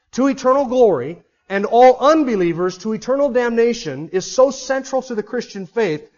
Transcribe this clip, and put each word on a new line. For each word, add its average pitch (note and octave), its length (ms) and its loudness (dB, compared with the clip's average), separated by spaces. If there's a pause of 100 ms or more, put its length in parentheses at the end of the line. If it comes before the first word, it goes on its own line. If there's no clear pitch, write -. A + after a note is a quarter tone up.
(120)
to B3+ 140 0
eternal C4+ 380 2
glory F#3 580 0 (280)
and G3+ 160 -2
all B3 320 6
unbelievers F#3+ 800 0
to A3 160 -6
eternal C#4 360 -2
damnation A#3 760 -2
is F#3 220 -6
so C4+ 200 4
central C4 520 -6
to B3+ 120 -10
the G#3 80 -6
Christian G#3 440 -10
faith E3 520 -4